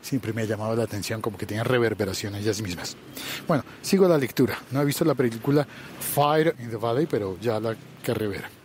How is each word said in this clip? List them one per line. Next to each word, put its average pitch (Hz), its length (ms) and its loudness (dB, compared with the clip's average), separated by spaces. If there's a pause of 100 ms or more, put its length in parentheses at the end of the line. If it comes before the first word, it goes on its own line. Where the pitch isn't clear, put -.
Siempre 110 300 -2
me 113 100 -2
ha - 20 -2
llamado 107 300 -2
la 117 80 2
atención, 104 360 -4
como 107 160 -4
que - 120 -8
tienen 110 180 -2
reverberación 107 680 0
ellas 104 260 -2
mismas. 87 340 -8 (520)
Bueno, 147 180 2 (160)
sigo 190 260 6
la 165 120 6
lectura. 127 360 2 (140)
No 139 140 0
he - 20 2
visto 143 180 0
la 151 120 4
película 127 500 2 (340)
Fire 156 600 2
in 117 100 -8
the 110 80 -6
Valley, 117 300 0
pero 95 340 -2
ya 110 180 0
la 110 160 -2 (280)
que 120 100 -2
revera. 107 380 -4 (140)